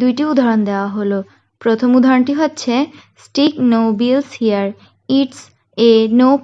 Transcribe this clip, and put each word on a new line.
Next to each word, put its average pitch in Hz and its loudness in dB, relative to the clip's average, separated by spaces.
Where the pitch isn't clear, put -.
দুইটি 254 0
উদাহরণ 240 2
দেওয়া 202 -4
হলো। 202 -4
প্রথম 233 0
উদাহরণটি 262 2
হচ্ছে 302 -4
stick 294 -2
no 226 0
bills 254 0
here, 202 -2
it's 262 -4
a - 6
no 254 4